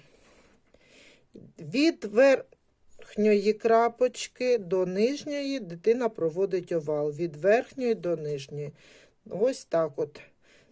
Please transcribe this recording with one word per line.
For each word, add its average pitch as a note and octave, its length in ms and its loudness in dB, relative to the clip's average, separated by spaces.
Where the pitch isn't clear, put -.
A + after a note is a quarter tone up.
Від A#3 460 0
верхньої G#3+ 1500 0
крапочки A#3 1040 0
до F#3 280 -2
нижньої C#4 760 -2
дитина A3 500 -2
проводить F3+ 640 -4
овал. D3+ 400 -2
Від D3+ 240 -6
верхньої A3+ 600 2
до E3+ 200 -4
нижньої. D3 560 -8
Ось A#3+ 360 -2
так E3 300 -2
от. D3+ 260 -6